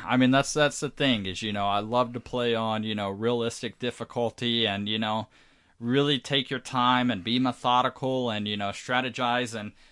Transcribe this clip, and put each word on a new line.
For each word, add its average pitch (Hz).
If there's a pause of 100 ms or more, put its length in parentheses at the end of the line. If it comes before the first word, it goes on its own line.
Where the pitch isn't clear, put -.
I 123
mean, 127
that's, 135
that's 147
the 143
thing 123
is, 90
you 107
know, 101
I 101
love 120
to 123
play 120
on, 110
you 110
know, 101
realistic 117
difficulty 117
and, 101
you 107
know, 110 (520)
really 135
take 139
your 131
time 123
and 95
be 117
methodical 127
and, 104
you 104
know, 101
strategize 123
and, 104 (180)